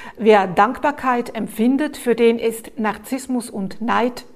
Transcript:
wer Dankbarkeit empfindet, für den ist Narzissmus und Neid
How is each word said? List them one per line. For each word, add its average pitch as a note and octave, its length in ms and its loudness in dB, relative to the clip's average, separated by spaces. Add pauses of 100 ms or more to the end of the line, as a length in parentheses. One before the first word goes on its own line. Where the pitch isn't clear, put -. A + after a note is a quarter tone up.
(180)
wer G3+ 300 6
Dankbarkeit A#3+ 880 0
empfindet, B3+ 600 0
für A#3 200 0
den A#3 240 4
ist - 400 -6
Narzissmus A#3+ 680 -4
und G3 300 -8
Neid A3+ 440 -2 (120)